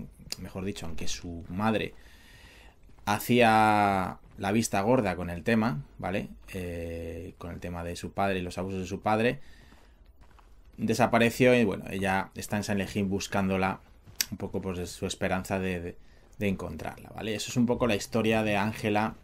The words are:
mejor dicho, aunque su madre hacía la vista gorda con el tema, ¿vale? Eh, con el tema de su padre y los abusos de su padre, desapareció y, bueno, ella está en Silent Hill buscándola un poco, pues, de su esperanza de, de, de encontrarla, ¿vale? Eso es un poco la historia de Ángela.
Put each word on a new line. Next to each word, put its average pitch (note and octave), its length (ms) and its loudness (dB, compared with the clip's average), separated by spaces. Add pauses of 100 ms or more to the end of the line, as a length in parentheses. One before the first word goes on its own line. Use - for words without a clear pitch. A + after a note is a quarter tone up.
(420)
mejor F#2 220 -8
dicho, G2+ 220 -6
aunque E2 220 -2
su E2+ 400 -4
madre G2+ 460 0 (1120)
hacía G#2+ 1120 4 (180)
la G2+ 160 -2
vista G#2+ 300 2
gorda G2+ 340 2
con F2 140 -4
el E2+ 120 -6
tema, A#2 400 2 (160)
¿vale? F#2 300 -4 (240)
Eh, E2+ 840 -8
con F2 140 -12
el E2+ 80 -12
tema F2 240 -8
de E2+ 120 -6
su F2 160 -10
padre G2 280 0
y - 20 -4
los F2 160 -8
abusos F#2+ 220 -4
de F#2 60 -6
su F#2 140 -6
padre, A2+ 400 2 (1400)
desapareció A#2 800 4
y, A#2+ 100 6
bueno, F2+ 240 0
ella F#2+ 460 0
está G#2 240 -4
en G2+ 60 -2
Silent G2 300 -2
Hill G#2 120 0
buscándola F#2+ 720 0 (500)
un G#2 60 -8
poco, G2 240 -6
pues, F2+ 160 -4
de F2 100 -6
su - 200 -6
esperanza F#2 520 -2
de, F#2 220 -2
de, F2 160 -8 (420)
de G#2 100 0
encontrarla, E2+ 640 -6
¿vale? G#2+ 200 -6
Eso - 160 -6
es - 60 -6
un B2 80 6
poco A#2+ 220 2
la A2 100 2
historia A2 460 2
de G#2 160 2
Ángela. G#2+ 640 0